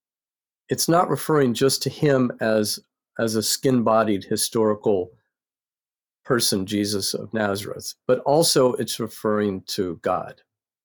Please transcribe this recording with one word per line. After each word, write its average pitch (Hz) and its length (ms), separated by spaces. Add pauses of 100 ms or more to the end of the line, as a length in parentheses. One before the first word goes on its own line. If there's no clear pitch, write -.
(680)
it's - 200
not 170 220
referring 139 440
just 135 280
to 135 80
him 131 400 (100)
as, 110 380 (400)
as 113 160
a 110 80
skin-bodied 110 800
historical 104 880 (1120)
person, 113 400
Jesus 101 500
of 110 200
Nazareth, 101 600 (120)
but 127 140
also 143 540
it's - 260
referring 104 600
to 90 400
God, 90 400 (420)